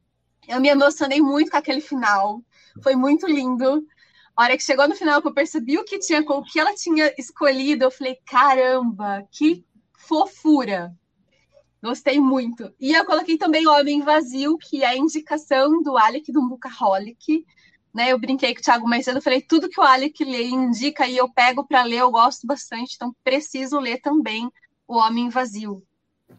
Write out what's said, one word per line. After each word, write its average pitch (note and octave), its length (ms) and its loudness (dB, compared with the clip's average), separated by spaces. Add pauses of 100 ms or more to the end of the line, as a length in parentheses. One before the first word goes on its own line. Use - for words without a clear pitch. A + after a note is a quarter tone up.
(480)
Eu B3 120 -4
me C4+ 100 2
emocionei C#4+ 520 2
muito D4 300 2
com D#4 60 0
aquele D4 240 -4
final, G#3 600 -2 (400)
foi C4+ 140 2
muito C#4+ 320 0
lindo. C4+ 580 0 (500)
A A3 80 2
hora B3 140 2
que - 60 -6
chegou C#4 240 2
no D#4 80 0
final, D4+ 260 2
que D4+ 60 -2
eu - 60 -6
percebi C#4+ 440 -2
o A4 80 -4
que G4 140 -8
tinha, D#4+ 220 0
o C#4+ 220 -4
que - 160 -6
ela D#4 140 2
tinha D#4 440 0
escolhido, C4+ 680 -2
eu B3+ 80 2
falei, B3+ 340 -8
"Caramba, B3 1040 0
que D#4+ 320 0 (340)
fofura." B3+ 960 -2 (920)
Gostei C4 360 0
muito. B3+ 600 0
E C4+ 140 0
eu E4 120 4
coloquei E4 320 0
também D#4+ 300 2
O D4+ 40 6
Homem D4 300 2
Vazio, C#4+ 560 0
que C#4+ 260 -8
é A#3+ 40 2
a B3+ 100 -2
indicação D4+ 840 0
do C4+ 140 -2
Alec, A#3+ 340 0
do C#4 160 0
Bookaholic, A#3 960 -4 (480)
né? A#3+ 180 0
Eu B3+ 80 0
brinquei C4 340 -2
com - 60 -18
o - 40 -20
Thiago A#3+ 240 2
mais A#3 180 0
cedo, B3+ 120 -2
eu C#4+ 40 -6
falei, C4 200 0
"Tudo D#4+ 280 0
que - 100 -6
o F#4 40 4
Alec C#4 400 2
lê B3+ 200 -4
e B3 80 -6
indica C4 560 -2
e B3+ 100 -6
eu B3+ 120 2
pego B3+ 360 0
pra B3+ 180 2
ler, A#3 160 -2
eu B3 120 4
gosto A#3 360 2
bastante, B3 480 -8
então B3 280 -10
preciso C4+ 560 -4
ler B3 220 -6
também A#3+ 480 -2 (380)
O A#3 100 -4
Homem A#3 320 0
Vazio." G#3+ 540 -6 (560)